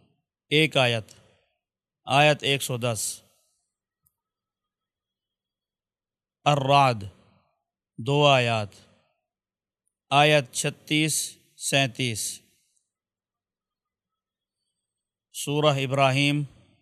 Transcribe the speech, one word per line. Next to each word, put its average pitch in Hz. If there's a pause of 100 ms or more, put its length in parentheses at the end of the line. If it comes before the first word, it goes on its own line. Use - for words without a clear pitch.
(500)
ایک 151
آیت، 120 (920)
آیت 147
ایک 135
سو 127
دس۔ 117 (3500)
الرعد، 135 (960)
دو 117 (120)
آیات، 117 (1400)
آیت 147
چھتیس، 151 (540)
سینتیس۔ 127 (3000)
سورہ 147
ابراہیم، 135 (400)